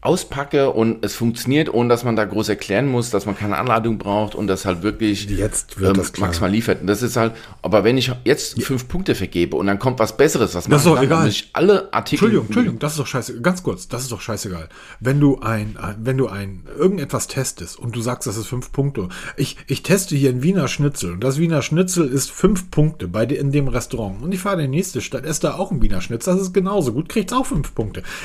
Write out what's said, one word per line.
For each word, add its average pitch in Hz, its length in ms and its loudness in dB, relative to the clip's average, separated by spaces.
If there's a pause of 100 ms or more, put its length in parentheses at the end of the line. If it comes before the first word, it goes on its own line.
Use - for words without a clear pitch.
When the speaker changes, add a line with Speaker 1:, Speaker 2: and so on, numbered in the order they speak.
Speaker 1:
auspacke 139 680 0
und 113 340 2
es 101 120 -4
funktioniert, 123 580 0
ohne 120 140 4
dass 120 160 4
man 120 100 2
da 107 100 2
groß 101 260 -2
erklären 101 360 0
muss, 120 240 0
dass 101 160 0
man 98 100 -2
keine 101 220 -2
Anleitung 113 400 0
braucht 101 380 -2
und 104 100 -4
das 95 180 0
halt 90 200 -2
wirklich, 104 440 0
Speaker 2:
Jetzt 101 520 -2
wird 95 100 4
Speaker 1:
ähm, 98 60 4
Speaker 2:
das 92 160 -2
klar. 95 160 -2
Speaker 1:
maximal 87 240 0
liefert. 110 300 0
Und 87 40 -4
das 104 160 2
ist 120 140 -2
halt, 113 160 2 (300)
aber 98 200 2
wenn 117 160 4
ich 127 140 0 (120)
jetzt - 340 0
Speaker 2:
Ja. 113 60 -2
Speaker 1:
fünf 127 220 -4
Punkte 185 300 0
vergebe 87 400 0
und 95 100 0
dann 98 140 0
kommt 127 180 0
was 110 180 0
Besseres, 139 380 4
was 87 140 -4
Speaker 2:
Das 143 140 6
ist - 40 2
Speaker 1:
man 165 80 8
Speaker 2:
doch - 60 -
Speaker 1:
dann - 40 4
Speaker 2:
egal. 156 220 4
Speaker 1:
nicht - 260 -2
alle 190 400 4
Artikel - 220 -2 (120)
Speaker 2:
Entschuldigung, 180 200 4
Entschuldigung, 208 320 0
das 151 140 -2
ist 151 80 -4
doch 135 80 -4
scheiße, 120 340 -6
ganz 180 220 0
kurz, 98 240 -4
das 120 140 -6
ist 127 100 -8
doch 101 80 -8
scheißegal. 92 480 -8 (320)
Wenn 131 180 2
du 143 220 6
ein, 113 360 -4 (220)
wenn 127 180 -2
du 131 120 0
ein, 98 340 -8 (160)
irgendetwas 175 480 0
testest - 500 -6
und 117 200 -6
du 120 40 -4
sagst, 120 280 -4
das 104 80 -4
ist 110 100 -6
fünf 123 240 -6
Punkte. 135 380 -2 (280)
Ich, - 200 -4 (100)
ich 131 160 -4
teste 185 320 0
hier 139 160 4
ein 127 140 -2
Wiener 175 240 2
Schnitzel 135 460 -2
und 98 100 -6
das 135 160 2
Wiener 165 200 2
Schnitzel 175 480 2
ist 131 220 0
fünf 190 400 0
Punkte 151 380 2
bei 110 180 0
de-, 135 100 0
in 139 140 0
dem 139 160 2
Restaurant. 113 560 -4
Und 170 100 -4
ich 196 80 -2
fahre 185 220 0
in 139 80 -2
die 135 80 0
nächste 180 220 -2
Stadt, - 260 -6
esse 156 140 -4
da 143 160 0
auch 185 160 -4
ein 135 100 2
Wiener 101 180 6
Schnitzel, 117 340 -2
das 190 80 2
ist 185 120 -6
genauso 190 380 2
gut, 139 160 -4
kriegt's - 240 0
auch 262 140 0
fünf 156 280 -2
Punkte. - 300 -4 (200)